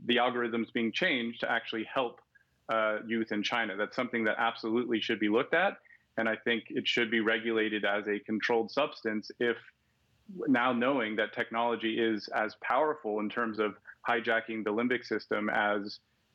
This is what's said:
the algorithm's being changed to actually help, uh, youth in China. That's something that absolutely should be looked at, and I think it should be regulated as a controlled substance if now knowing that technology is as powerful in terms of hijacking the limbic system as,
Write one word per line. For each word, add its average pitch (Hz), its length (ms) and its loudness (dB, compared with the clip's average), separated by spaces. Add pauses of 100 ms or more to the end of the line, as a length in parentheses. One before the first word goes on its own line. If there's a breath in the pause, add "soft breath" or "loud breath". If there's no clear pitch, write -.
the 120 140 2
algorithm's 120 520 0
being 113 220 0
changed 117 480 0
to - 100 -2
actually 113 340 -2
help, 123 360 -2 (480 soft breath)
uh, 110 380 2
youth 110 260 -2
in 104 100 0
China. 110 320 -2
That's 101 220 -4
something 120 280 -2
that 107 120 2
absolutely 117 640 0
should 113 180 -2
be 107 120 2
looked 117 240 2
at, 190 240 2 (400 soft breath)
and 113 100 2
I 110 80 0
think 117 320 -2
it 113 180 -4
should 120 240 2
be 113 100 2
regulated 110 680 2
as 101 220 0
a 104 100 2
controlled 110 520 0
substance 113 600 -2 (100)
if 120 160 2 (920)
now 127 280 4
knowing 120 420 0
that 107 160 0
technology 117 640 0
is 113 360 0
as 107 280 0
powerful 123 580 0
in 104 100 -2
terms 113 280 -4
of 107 180 0 (300 loud breath)
hijacking 113 580 0
the 107 60 -2
limbic 120 360 0
system 107 420 -2
as, 104 520 0 (340)